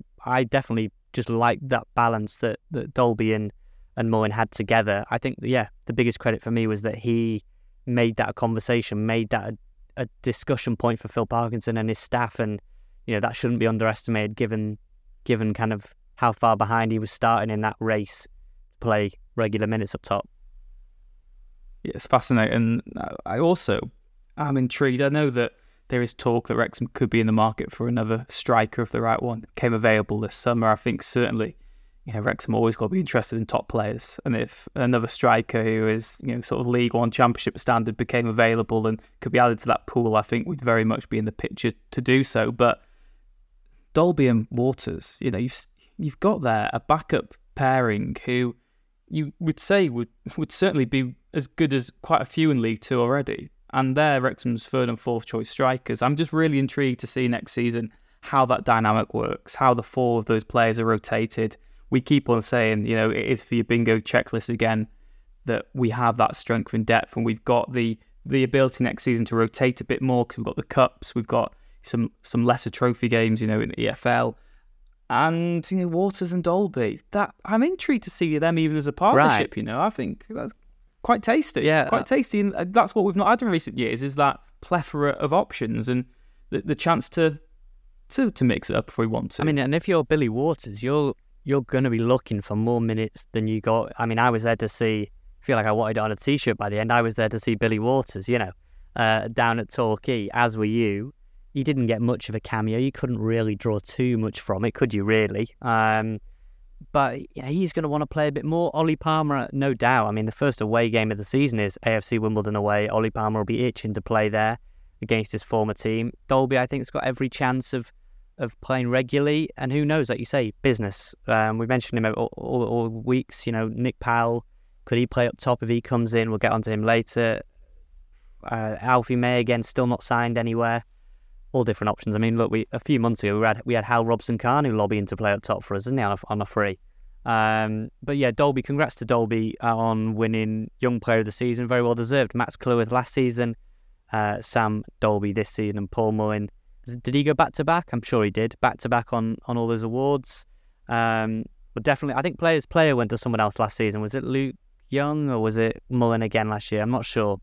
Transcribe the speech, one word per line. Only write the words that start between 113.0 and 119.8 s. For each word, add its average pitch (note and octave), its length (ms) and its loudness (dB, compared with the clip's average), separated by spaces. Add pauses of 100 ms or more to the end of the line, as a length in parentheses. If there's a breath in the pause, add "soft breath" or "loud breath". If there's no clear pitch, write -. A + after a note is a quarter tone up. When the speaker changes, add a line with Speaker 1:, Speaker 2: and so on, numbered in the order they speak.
Speaker 1:
Palmer G#2+ 300 -2
will G#2 40 0
be A2+ 200 0
itching A2 300 -4
to G2+ 80 -6
play G#2+ 260 2
there A2 300 0 (420)
against A2 300 -2
his - 120 -6
former A2 300 0
team. A2+ 400 -4 (140)
Dalby, C3 320 2
I B2+ 80 0
think, C#3 140 -4
has A#2+ 100 -10
got - 140 -4
every C3 240 -2
chance B2+ 440 -2
of, B2 200 -6 (460)
of B2 220 -6
playing B2+ 280 0
regularly. C#3+ 680 2
And C3+ 160 -4
who D3 120 2